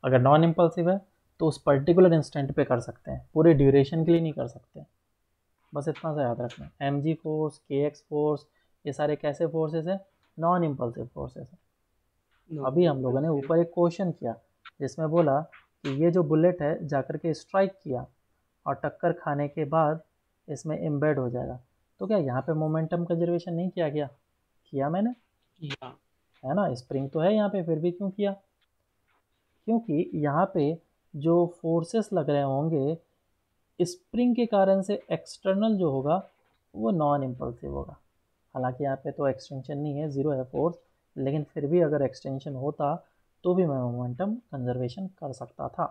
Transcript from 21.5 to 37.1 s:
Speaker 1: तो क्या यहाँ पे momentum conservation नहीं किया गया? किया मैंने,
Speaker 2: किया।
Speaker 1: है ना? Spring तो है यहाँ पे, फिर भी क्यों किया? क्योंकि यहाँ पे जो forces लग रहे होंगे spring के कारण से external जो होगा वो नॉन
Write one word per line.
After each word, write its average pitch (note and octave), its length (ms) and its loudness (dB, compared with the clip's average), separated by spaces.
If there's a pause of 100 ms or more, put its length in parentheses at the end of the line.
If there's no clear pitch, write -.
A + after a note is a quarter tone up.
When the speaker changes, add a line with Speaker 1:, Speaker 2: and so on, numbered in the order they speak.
Speaker 1:
तो G3 60 -6
क्या G#3 120 0
यहाँ C3+ 240 -2
पे E3 120 -2
momentum D#3+ 500 -2
conservation E3+ 500 0
नहीं F3 160 -2
किया E3+ 180 -2
गया? D3 200 -4 (640)
किया C#3 180 0
मैंने, G#3 220 0 (480)
Speaker 2:
किया। C#3 360 -12 (460)
Speaker 1:
है C3+ 120 -4
ना? F3 200 0
Spring C3+ 360 -6
तो D#3 100 -2
है F#3 140 2
यहाँ G#3+ 140 2
पे, G3 140 -4
फिर E3 160 -2
भी E3+ 120 0
क्यों F#3 200 -6
किया? G3+ 220 -2 (1300)
क्योंकि F#3 480 0
यहाँ D#3 400 0
पे D#3 240 0 (360)
जो E3 320 2 (160)
forces E3 500 -2
लग D3+ 180 0
रहे C#3+ 120 2
होंगे C#3+ 560 0 (800)
spring A3+ 580 0
के A#3+ 100 2
कारण G3 360 4
से G3+ 120 -2 (160)
external G3 680 0
जो F3+ 140 2
होगा C3+ 260 0 (580)
वो A3+ 160 -2
नॉन D3 320 2